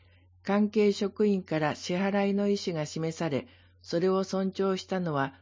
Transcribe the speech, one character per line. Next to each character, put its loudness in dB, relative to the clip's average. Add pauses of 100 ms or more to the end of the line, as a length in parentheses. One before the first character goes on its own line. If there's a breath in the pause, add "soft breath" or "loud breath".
(440 soft breath)
関 2
係 4
職 0
員 2
か -2
ら 0
支 -4
払 2
い 2
の 0
意 2 (100)
思 -4
が -2
示 -4
さ -2
れ、 -2 (340 loud breath)
そ -4
れ 2
を 2
尊 -2
重 0
し -10
た -4
の -2
は 0